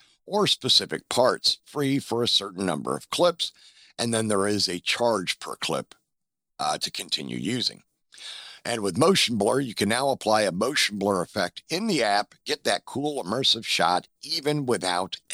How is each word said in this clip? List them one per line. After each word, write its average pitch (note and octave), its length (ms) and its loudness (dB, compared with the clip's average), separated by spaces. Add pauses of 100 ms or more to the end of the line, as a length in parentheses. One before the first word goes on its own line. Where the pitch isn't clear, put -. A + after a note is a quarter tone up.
(240)
or G3 220 0
specific - 600 0
parts, - 560 2
free C#3 340 0
for A#2 240 -2
a A2 60 2
certain G2+ 360 0
number D2 320 -2
of - 140 -14
clips, F3 420 0 (460)
and A#2 160 0
then A2 140 0
there G2+ 180 4
is G#2 220 0
a F2+ 100 -2
charge A2 640 0
per - 160 -10
clip, - 400 -4 (640)
uh, D2+ 180 -2
to - 140 -8
continue C#2+ 440 -6
using. G2+ 460 -4 (800)
And A#2 180 -2
with F#2+ 160 -2
motion D3+ 380 4
blur, A2 240 2
you A#2+ 140 -6
can G2+ 140 0
now C3 220 2
apply A2 320 2
a F#2+ 100 2
motion G#2 460 0
blur F#2+ 240 2
effect - 480 -4
in F#3 160 -2
the D#3 160 2
app, G#2 320 2 (100)
get - 200 -6
that G#2+ 200 0
cool C#3+ 380 -4
immersive A2+ 420 0
shot F2 440 0 (120)
even D3+ 460 -2
without F2+ 500 0 (180)